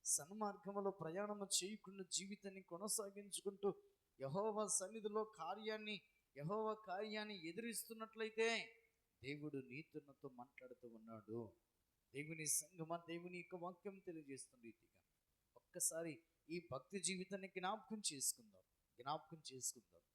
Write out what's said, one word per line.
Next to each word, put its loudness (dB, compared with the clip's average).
సన్మార్గములో 2
ప్రయాణము -2
చేయకుండా -6
జీవితాన్ని -4
కొనసాగించుకుంటూ 0
యెహోవా 4
సన్నిధిలో 4
కార్యాన్ని, 0
యెహోవా 4
కార్యాన్ని 0
ఎదిరిస్తున్నట్లయితే 2
దేవుడు -2
నీతో -6
నాతో -12
మాట్లాడుతూ -12
ఉన్నాడు. -6
దేవుని -4
సంగమా, 0
దేవుని -6
యొక్క -6
వాక్యం -6
తెలియజేస్తున్న -8
రీతిగా -16
ఒక్కసారి 0
ఈ -2
భక్తి -4
జీవితాన్ని -2
జ్ఞాపకం -2
చేసుకుందాం, -2
జ్ఞాపకం -6
చేసుకుందాం. -6